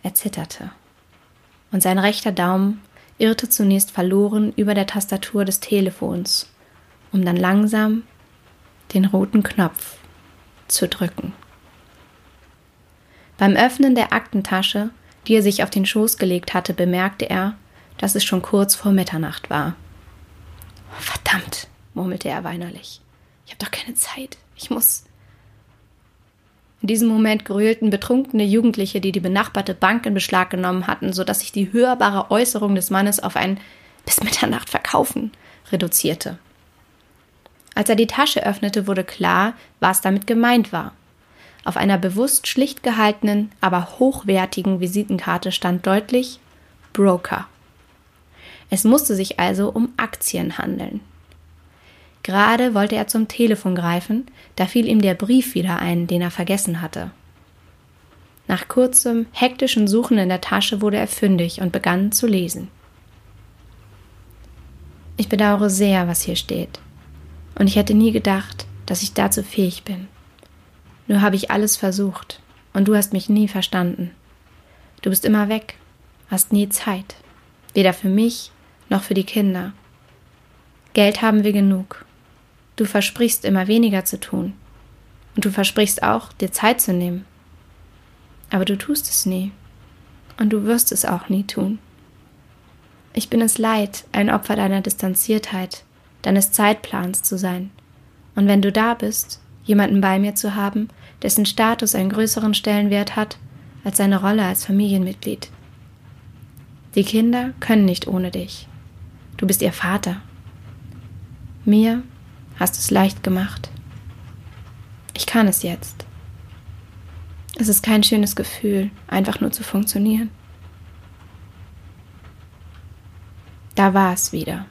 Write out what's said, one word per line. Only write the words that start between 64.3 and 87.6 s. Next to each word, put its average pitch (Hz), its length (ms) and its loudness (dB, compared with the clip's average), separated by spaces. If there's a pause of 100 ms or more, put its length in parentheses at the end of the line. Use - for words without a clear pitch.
„Ich 220 120 -2
bedauere 208 420 2
sehr, 190 380 2
was 170 140 -2
hier 175 140 -4
steht. - 440 -8 (760)
Und 202 120 4
ich 196 80 2
hätte 208 180 2
nie 220 160 6
gedacht, 202 560 -2 (200)
dass 180 160 -4
ich - 120 -8
dazu 202 300 0
fähig 185 400 -2
bin. 190 240 -10 (960)
Nur 202 160 -8
habe 196 140 0
ich 190 160 -4
alles 208 240 0
versucht 196 640 -4 (320)
und 196 160 2
du 214 80 4
hast 202 160 0
mich 190 160 -4
nie 214 180 4
verstanden. 180 640 -2 (920)
Du 196 80 0
bist 190 140 -2
immer 208 240 4
weg, 220 280 -4 (520)
hast - 240 -2
nie 202 160 2
Zeit, 196 460 -6 (580)
weder 185 200 4
für 190 160 -2
mich 220 420 0 (380)
noch 196 160 0
für - 100 -2
die 190 100 2
Kinder. 196 480 -2 (1200)
Geld 208 300 4
haben 220 220 4
wir 208 80 2
genug. 196 520 0 (720)
Du 220 80 2
versprichst 208 640 0
immer 190 220 0
weniger 214 360 4
zu 190 160 -6
tun. 190 320 -6 (800)
Und 214 120 0
du 202 40 0
versprichst 202 520 0
auch, 220 320 0
dir 190 180 -4
Zeit 247 280 0
zu - 120 0
nehmen. 175 320 -2 (1300)